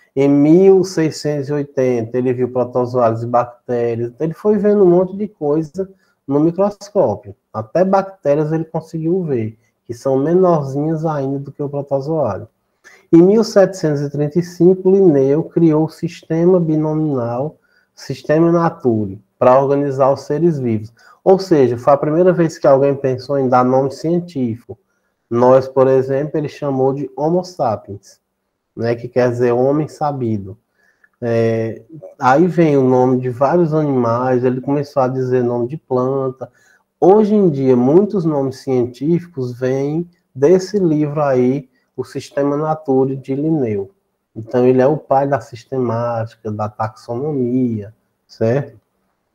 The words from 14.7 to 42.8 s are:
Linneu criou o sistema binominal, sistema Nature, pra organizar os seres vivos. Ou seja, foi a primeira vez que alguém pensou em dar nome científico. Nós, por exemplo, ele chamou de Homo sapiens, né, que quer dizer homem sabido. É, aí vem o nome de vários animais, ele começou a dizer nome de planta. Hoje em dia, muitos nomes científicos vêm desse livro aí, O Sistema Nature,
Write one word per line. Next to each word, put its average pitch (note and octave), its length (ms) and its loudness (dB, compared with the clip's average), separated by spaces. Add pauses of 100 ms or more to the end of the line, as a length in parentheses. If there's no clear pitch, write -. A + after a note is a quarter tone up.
Linneu D#3 540 4
criou D#3+ 420 2
o D#3 40 -10
sistema E3+ 720 0
binominal, D#3 960 -2 (380)
sistema D#3+ 580 -2
Nature, A#2 680 -2 (180)
pra B2+ 200 6
organizar C#3 540 0
os C3+ 100 -4
seres D3+ 360 0
vivos. A2 340 -4 (320)
Ou F#3 140 4
seja, C3 400 2
foi C#3+ 140 2
a C#3 40 6
primeira D#3+ 360 2
vez D#3+ 260 -2
que - 80 -2
alguém C#3 280 4
pensou C3+ 440 -4
em C3 100 -2
dar B2+ 160 4
nome C3 280 0
científico. C#3 840 -6 (500)
Nós, B2+ 380 4
por C3 200 2
exemplo, C3+ 520 0
ele D3 100 -4
chamou C3+ 440 -2
de C#3+ 240 -8
Homo E3 280 0
sapiens, G#2+ 760 -8 (560)
né, A#2 180 -2
que B2 140 -10
quer B2 220 0
dizer A#2+ 220 0
homem C#3 360 0
sabido. A2+ 680 -6 (640)
É, A2+ 640 -2 (360)
aí C#3 280 4
vem D#3+ 300 2
o C3+ 60 4
nome B2+ 380 2
de B2+ 100 -4
vários D3 420 0
animais, B2+ 720 0
ele B2+ 160 -2
começou C#3 420 -2
a B2+ 60 0
dizer B2+ 340 -2
nome A#2+ 240 -2
de D3+ 120 -10
planta. C3 720 -4 (500)
Hoje G#3 340 4
em G3+ 140 4
dia, C3+ 280 2
muitos F3 480 2
nomes C#3 320 -2
científicos B2+ 1040 -4
vêm C#3 500 -4 (260)
desse F#3 440 2
livro D3+ 440 0
aí, C3 460 0 (280)
O C3 80 -8
Sistema C#3+ 520 -4
Nature, C3+ 600 -2